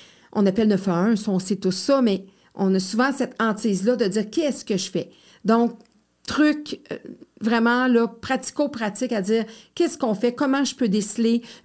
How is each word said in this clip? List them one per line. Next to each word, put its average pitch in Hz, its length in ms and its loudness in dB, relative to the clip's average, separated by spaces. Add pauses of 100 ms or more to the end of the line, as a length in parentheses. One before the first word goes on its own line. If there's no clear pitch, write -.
(320)
On 208 140 2
appelle 214 220 2
neuf 190 180 2
un 180 240 2
un, 226 40 4 (120)
on 185 140 0
sait 190 160 -4
tout 185 160 -2
ça, 269 300 2
mais 196 240 0 (300)
on 190 160 0
a 190 60 2
souvent 220 320 0
cette 269 300 -4
hantise-là 220 560 0
de 226 80 0
dire, « 208 260 -2
Qu'est-ce 302 340 -2
que 202 120 -2
je 180 120 -4
fais ? » - 220 -6 (340)
Donc, 233 320 2 (520)
truc, 302 500 0 (140)
euh, - 40 -8 (440)
vraiment, 233 480 2
là, 233 180 4
pratico-pratique 254 1040 -4
à 214 120 0
dire, « 220 220 0 (300)
Qu'est-ce - 240 0
qu'on 220 160 0
fait ? 240 220 0
Comment 277 260 0
je 254 140 -2
peux 240 120 0
déceler 226 540 0 (220)